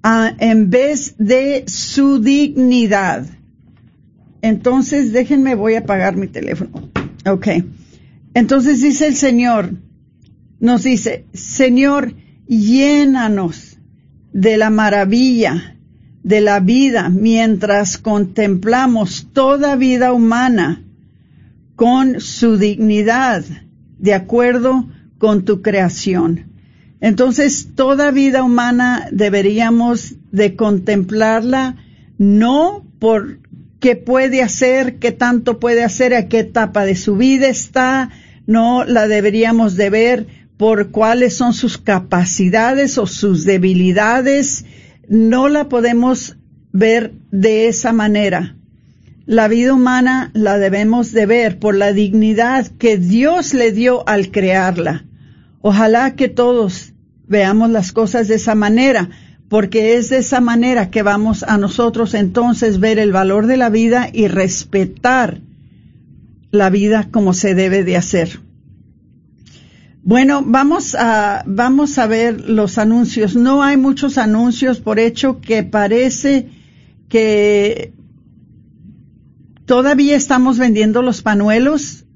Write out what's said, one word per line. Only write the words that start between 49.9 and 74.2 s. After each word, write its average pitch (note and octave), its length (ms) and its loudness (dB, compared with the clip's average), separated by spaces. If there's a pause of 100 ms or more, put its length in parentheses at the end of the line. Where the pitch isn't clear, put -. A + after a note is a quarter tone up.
la G#3 240 0
debemos G#3 560 0
de G#3+ 140 2
ver A3+ 320 0
por G#3 180 0
la G3+ 160 0
dignidad G#3+ 720 0 (120)
que A3 180 2
Dios A#3 560 0
le A#3+ 180 2
dio A#3+ 380 -2
al G3 220 -2
crearla. F#3 760 -2 (560)
Ojalá A3 540 2
que C4 140 -2
todos A#3+ 640 -2 (320)
veamos G#3 440 2
las G3 200 -2
cosas A3+ 380 -2
de A3 80 0
esa A3 180 -2
manera, G#3+ 560 2 (380)
porque G#3+ 480 0
es A#3+ 140 -2
de C4 80 2
esa B3+ 220 0
manera A#3 500 0
que G#3+ 120 -2
vamos G#3 400 0
a G#3+ 160 0
nosotros A3+ 560 -2
entonces A3 640 0
ver A3 220 0
el G#3 100 2
valor F#3+ 380 0
de B3+ 80 2
la B3 120 2
vida A3+ 440 0
y G#3+ 160 0
respetar F#3+ 1120 -2 (1120)
la G3 180 2
vida G#3 400 0
como G3 220 0
se F#3 240 0
debe F#3+ 260 0
de F3+ 140 -2
hacer. F3 420 -2 (1700)
Bueno, C4+ 420 2
vamos C#4 480 0
a, G#3+ 540 0
vamos C4 500 0
a A#3+ 80 2
ver A3+ 420 -2
los G#3+ 300 0
anuncios. A3 560 0
No C4 300 2
hay C#4+ 120 2
muchos C4+ 420 0
anuncios, A#3 600 0